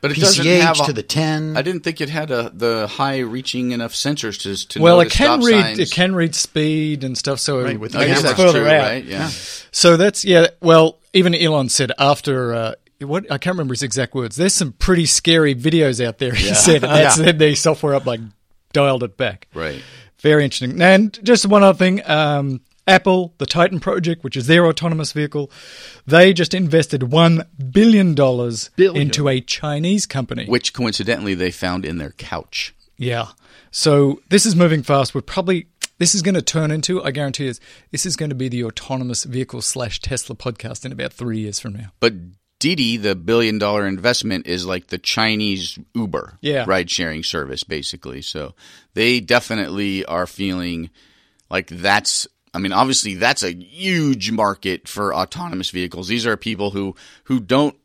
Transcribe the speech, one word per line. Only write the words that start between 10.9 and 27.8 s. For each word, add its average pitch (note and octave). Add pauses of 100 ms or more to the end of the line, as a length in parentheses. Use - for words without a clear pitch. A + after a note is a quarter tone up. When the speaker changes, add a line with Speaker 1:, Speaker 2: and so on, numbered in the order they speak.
Speaker 3:
even F3+
Elon D#3
said -
after, C3+
uh, A2+ (260)
what, D3+
I C#3
can't F3+
remember D3
his B2
exact B2+
words. A#2
There's F#3
some D3
pretty E3+
scary D#3
videos C3
out A#2
there, -
<laughs> -
he -
Speaker 1:
Yeah. G#2
Speaker 3:
said. D#3
And -
that's D3+
Speaker 2:
Yeah. D#3+
Speaker 3:
then E3+
the D3+
software D3
up, C#3
like, A#2+ (540)
dialed C3+
it A2+
back. G#2
Speaker 1:
Right. D2+ (400)
Speaker 3:
Very D3
interesting. C#3
And F#3+
just A3
one G3+
other G3
thing, F#3
um, D3 (260)
Apple, F#3
the -
Titan F3
project, E3
which C3
is A#2+
their E3+
autonomous D#3+
vehicle, D3 (560)
they F3+
just E3+
invested D#3+
one D#3+ (240)
billion G3